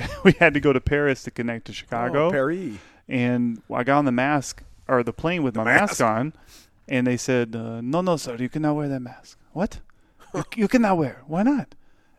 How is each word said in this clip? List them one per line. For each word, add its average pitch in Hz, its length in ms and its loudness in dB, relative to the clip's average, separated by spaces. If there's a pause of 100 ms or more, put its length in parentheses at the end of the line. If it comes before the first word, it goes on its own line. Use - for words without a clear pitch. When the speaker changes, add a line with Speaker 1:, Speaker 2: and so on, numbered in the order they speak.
(120)
Speaker 1:
<laughs> - 120 -10
we 196 100 8
had 160 200 6
to 143 60 0
go 143 120 4
to 131 80 4
Paris 147 440 0
to 123 80 -10
connect 117 340 -6
to 104 80 -14
Chicago. 127 540 -2
Speaker 2:
Oh, - 20 2
Paris. 151 440 -2 (360)
Speaker 1:
And 120 500 0 (140)
I 123 100 -2
got 139 140 4
on 147 80 2
the 131 60 2
mask, 131 500 -2 (260)
or 127 140 2
the 117 120 -4
plane 170 280 -4
with 123 140 -2
Speaker 2:
The 113 60 -2
Speaker 1:
my 110 40 -2
mask 123 340 2
Speaker 2:
mask. - 40 0
Speaker 1:
on, 117 300 0 (540)
and 127 200 0
they 123 100 0
said, 120 380 0
uh, 113 260 -8
"No, 139 200 -2
no, 180 160 0
sir, 127 180 -8
you 123 140 -4
cannot 151 260 -2
wear 147 140 -4
that 135 100 -4
mask." - 400 -16 (140)
"What? - 260 -6 (560)
You, 175 140 -4
Speaker 2:
<laughs> - 60 -14
Speaker 1:
you 214 120 2
cannot 196 320 4
wear? 131 260 -4
Why 160 160 -4
not?" 262 320 0 (460)